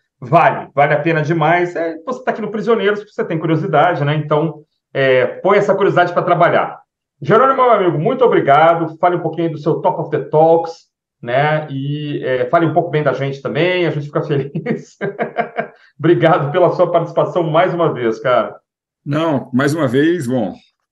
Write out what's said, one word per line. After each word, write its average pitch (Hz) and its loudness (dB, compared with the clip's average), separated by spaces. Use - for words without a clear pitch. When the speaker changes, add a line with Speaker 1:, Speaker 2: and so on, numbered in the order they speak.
Speaker 1:
vale, 123 2
vale 147 2
a 147 0
pena 156 0
demais. 165 0
É, 330 -6
você 254 -8
tá - -4
aqui 226 -6
no 202 -8
Prisioneiros, 208 0
você - -8
tem 165 -4
curiosidade, 160 0
né? 147 0
Então, 160 -2
é, 131 2
põe 202 2
essa 196 2
curiosidade 175 2
pra 170 0
trabalhar. 160 0
Jerônimo, 254 2
meu 247 4
amigo, 180 2
muito 240 0
obrigado. 165 4
Fale 180 2
um 160 -4
pouquinho 165 -4
do 147 -10
seu 151 -2
Top 170 -2
of 131 -8
the - -2
Talks, 165 2
né? 151 -2
E, 143 -6
é, 123 -2
fale 170 2
um 143 -2
pouco 165 -2
bem 151 -2
da 139 0
gente 135 -6
também, 170 -2
a 156 0
gente 143 -6
fica 160 -4
<laughs> - -
feliz. - -6
Obrigado 156 2
pela 180 4
sua 180 0
participação 165 -2
mais 160 2
uma 165 0
vez, 117 -2
cara. 120 0
Speaker 2:
Não, 151 -2
mais 139 2
uma 156 -2
vez, 147 0
bom, 110 -2